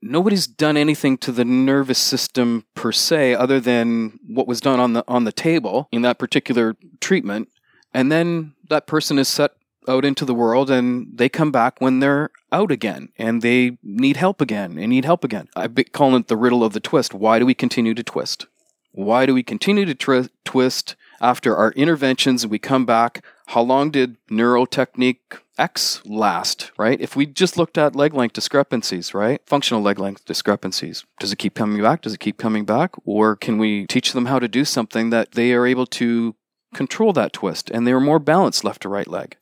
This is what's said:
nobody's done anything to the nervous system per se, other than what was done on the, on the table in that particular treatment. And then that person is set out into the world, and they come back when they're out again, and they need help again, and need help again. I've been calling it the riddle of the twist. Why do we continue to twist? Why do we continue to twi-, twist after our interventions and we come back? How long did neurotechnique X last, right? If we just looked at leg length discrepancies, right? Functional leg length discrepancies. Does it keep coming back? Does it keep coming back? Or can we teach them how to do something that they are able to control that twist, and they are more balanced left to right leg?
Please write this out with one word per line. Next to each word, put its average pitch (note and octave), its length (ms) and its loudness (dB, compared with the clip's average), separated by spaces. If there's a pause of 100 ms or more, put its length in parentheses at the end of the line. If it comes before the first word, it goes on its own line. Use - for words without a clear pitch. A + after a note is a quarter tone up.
nobody's E3+ 460 0
done D3+ 300 0
anything D3 420 2
to - 140 -6
the A#2+ 100 0
nervous C3 560 2
system A#2+ 680 -2 (100)
per A#2 180 -4
se, C3+ 420 2
other B2+ 240 2
than A#2 680 0
what A#2 220 -4
was A#2+ 140 -4
done C3 180 2
on B2 140 2
the, A#2 140 0
on B2 180 0
the G#2+ 80 -2
table C#3+ 580 -2
in A#2 120 -2
that B2 140 0
particular A#2 580 0 (260)
treatment. - 480 -2 (440)
And C3 180 2
then E3 420 0 (160)
that D3+ 180 0
person D3+ 320 0
is C3 80 2
set - 240 0 (360)
out C3 180 2
into C#3 200 -2
the B2+ 80 0
world, A#2+ 360 2
and B2 440 0
they A#2+ 160 2
come D#3 220 0
back B2+ 280 0
when C3 200 2
they're C#3 300 2 (220)
out F#3 200 0
again, G2 460 -4
and A2+ 240 -2
they B2 420 2
need C3 340 0
help F#3 240 0
again, G#2 380 -4
and G#2+ 100 -4
need B2+ 160 2
help F3 180 0
again. G#2+ 320 -6
I've A#2 200 -6
been C3+ 160 2
calling C3 300 4
it - 80 -10
the A2+ 80 0
riddle A#2+ 260 2
of A2 100 0
the G#2+ 60 -8
twist. - 340 0
Why A2 240 2
do A#2+ 80 2
we B2+ 80 4
continue A#2 400 -2
to A2+ 100 -6
twist? - 440 -8 (440)
Why A2+ 340 2
do C3+ 80 4
we B2+ 100 0
continue G3 420 0
to D#3+ 100 -4
twi-, C3 340 0 (140)
twist - 520 0 (260)
after A#2+ 340 2
our G#2+ 180 4
interventions C3+ 720 0
and G#2+ 80 -6
we G#2+ 80 0
come C3 260 0
back? A#2 380 0 (240)
How A#2+ 140 2
long C3+ 300 0
did C3 260 -2 (120)
neurotechnique B2 880 0 (400)
X - 460 -4
last, G2+ 720 -2
right? A#2 220 0
If - 160 -10
we C#3 120 2
just F3 300 -2
looked E3+ 200 -2
at D3 180 2
leg D3 200 2
length B2 180 -2
discrepancies, A2 800 -2
right? G#2+ 320 0
Functional B2+ 380 -2
leg G2+ 160 0
length G2 260 -8
discrepancies. - 800 -6 (140)
Does G2 120 -6
it G2+ 60 -6
keep G2+ 160 -4
coming G#2 280 -2
back? B2 200 2
Does G#2+ 140 -8
it - 40 -14
keep - 180 -6
coming G#2+ 280 -2
back? B2 300 0 (100)
Or G#2+ 300 2
can A2 240 -4
we G#2 260 0
teach - 280 -2
them B2 120 -2
how C3 140 0
to A#2+ 80 -2
do B2 180 -2
something A#2 460 -2
that A2+ 220 0
they A#2+ 200 2
are B2 140 2
able B2+ 200 0
to A#2 480 -2 (380)
control G3+ 400 0
that A2+ 200 0
twist, - 360 -6
and A#2 180 -2
they B2+ 40 4
are C3 80 4
more D3 200 4
balanced D3 440 2
left G#2 180 -6
to F#2+ 80 -8
right G2+ 180 -4
leg? - 340 -10